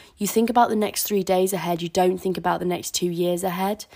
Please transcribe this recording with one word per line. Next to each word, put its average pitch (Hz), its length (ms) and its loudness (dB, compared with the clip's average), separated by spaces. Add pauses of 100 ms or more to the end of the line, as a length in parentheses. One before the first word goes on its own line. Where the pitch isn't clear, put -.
(160)
you 208 100 -4
think 226 220 2
about 240 220 4
the 226 40 -2
next 208 300 -2
three 202 180 0
days 185 300 2
ahead. 170 300 -4
You 170 80 -6
don't 185 280 2
think 185 200 -2
about 170 220 -2
the 180 60 -4
next - 260 -4
two 175 180 -2
years 175 340 0
ahead, 190 400 -4 (120)